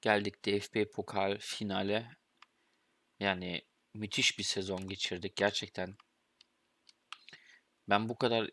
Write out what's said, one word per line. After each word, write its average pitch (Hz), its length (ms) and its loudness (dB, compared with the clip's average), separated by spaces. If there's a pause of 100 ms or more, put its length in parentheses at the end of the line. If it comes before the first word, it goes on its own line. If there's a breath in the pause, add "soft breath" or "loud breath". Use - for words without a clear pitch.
Geldik 104 420 2
D 101 140 2
F - 140 -10
B 104 180 2
Pokal 98 480 -2
finale. 104 800 -2 (1000)
Yani 90 420 0 (320)
müthiş 107 460 0
bir 101 40 -4
sezon 95 440 -4
geçirdik 92 480 -6
gerçekten. 98 600 -2 (1900 loud breath)
Ben 107 200 4
bu 120 80 -4
kadar 117 360 2